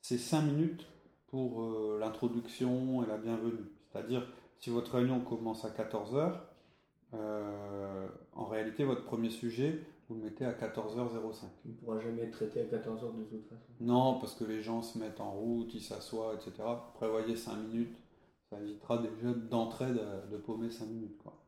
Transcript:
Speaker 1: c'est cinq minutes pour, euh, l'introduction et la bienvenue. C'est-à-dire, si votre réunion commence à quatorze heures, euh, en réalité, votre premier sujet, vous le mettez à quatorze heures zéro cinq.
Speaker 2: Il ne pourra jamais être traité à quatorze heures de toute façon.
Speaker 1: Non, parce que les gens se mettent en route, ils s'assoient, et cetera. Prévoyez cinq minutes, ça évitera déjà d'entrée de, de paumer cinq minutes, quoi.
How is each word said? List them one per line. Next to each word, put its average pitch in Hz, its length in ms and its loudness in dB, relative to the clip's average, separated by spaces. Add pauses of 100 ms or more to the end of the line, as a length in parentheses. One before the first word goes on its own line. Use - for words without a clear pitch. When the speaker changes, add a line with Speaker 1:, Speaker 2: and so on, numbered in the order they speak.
Speaker 1:
c'est 123 180 0
cinq 151 240 4
minutes 156 420 4 (420)
pour, 123 360 0
euh, 110 360 2
l'introduction 123 1040 2
et 110 40 2
la 107 100 0
bienvenue. 113 480 0 (260)
C'est-à-dire, 120 320 0 (360)
si - 100 -6
votre 120 260 2
réunion 127 260 6
commence 113 440 -2
à 107 60 -2
quatorze 110 440 -2
heures, 170 280 4 (720)
euh, 101 960 -4 (260)
en - 120 -6
réalité, 110 380 0
votre 131 200 2
premier 113 260 0
sujet, 123 520 0 (280)
vous 117 60 -6
le 110 60 -6
mettez 107 240 -4
à 120 80 0
quatorze 110 440 -2
heures 123 140 2
zéro 110 200 -2
cinq. 107 180 -10 (160)
Speaker 2:
Il 76 60 -8
ne - 60 -10
pourra 110 220 -2
jamais 117 240 -2
être 113 80 -4
traité 110 300 -2
à 113 40 4
quatorze 110 380 -2
heures 117 100 -4
de 110 100 -4
toute 107 240 -8
façon. - 140 -16 (180)
Speaker 1:
Non, 123 400 6
parce - 160 -6
que - 80 -4
les 110 180 -2
gens 113 200 0
se 113 160 -6
mettent 110 240 -6
en 104 100 -4
route, 113 420 0
ils 113 80 -6
s'assoient, 110 540 -4
et 104 60 -8
cetera. 113 540 -4
Prévoyez 113 400 2
cinq 110 220 -4
minutes, 113 380 0 (540)
ça 104 120 -8
évitera 104 360 0
déjà 117 360 0
d'entrée 113 580 2
de, 104 400 -2
de 104 60 -6
paumer 117 320 -2
cinq 110 180 -8
minutes, 110 340 -8
quoi. - 120 -14 (140)